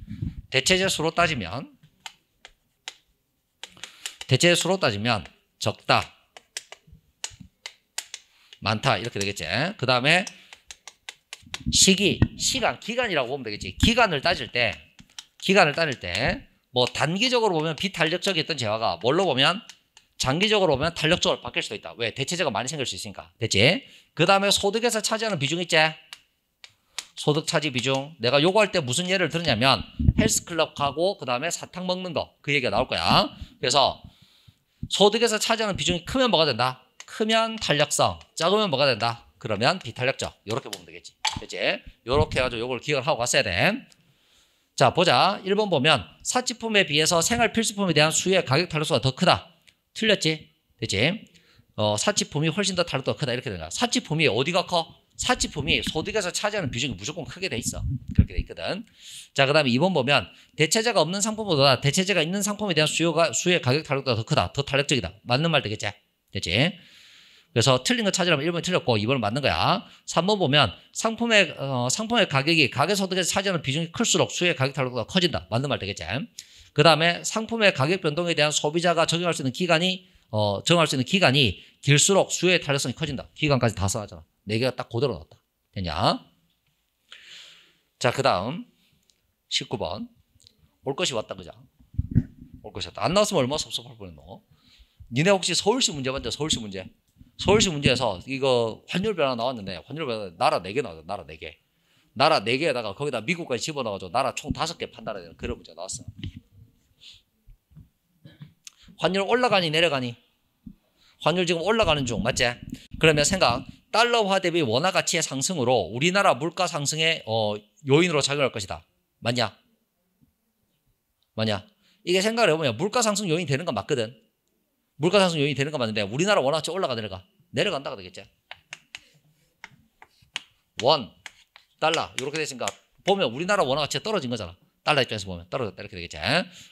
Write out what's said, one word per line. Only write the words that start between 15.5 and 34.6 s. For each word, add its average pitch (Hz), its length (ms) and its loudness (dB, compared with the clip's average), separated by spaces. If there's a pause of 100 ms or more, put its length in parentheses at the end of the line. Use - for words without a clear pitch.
따질 156 260 -2
때 117 520 -4 (220)
뭐 123 120 4
단기적으로 202 680 2
보면 151 220 0
비탄력적이었던 165 800 -2
재화가 110 460 -2
뭘로 151 240 4
보면 151 340 2 (560)
장기적으로 180 600 2
보면 156 180 -2
탄력적으로 160 480 0
바뀔 156 200 -6
수도 - 120 -8
있다. 85 240 -12
왜? 113 160 -4
대체재가 165 360 -2
많이 110 180 -2
생길 143 180 -4
수 - 80 -6
있으니까. 92 440 -14
됐지? 123 460 4 (300)
그 156 100 2
다음에 196 260 6
소득에서 214 520 0
차지하는 214 360 -2
비중 143 220 -2
있지? 175 160 0 (1400)
소득 151 320 0
차지 156 240 0
비중. 135 500 -2
내가 123 200 4
요구할 190 320 4
때 185 80 0
무슨 160 300 -2
예를 185 180 0
들었냐면 127 560 2 (340)
헬스클럽하고 165 1000 0
그 143 80 -12
다음에 131 240 -2
사탕 180 360 -10
먹는 180 280 -6
거. 95 260 -6
그 147 140 -4
얘기가 120 160 0
나올 113 180 0
거야. 110 400 2 (320)
그래서 127 420 2 (880)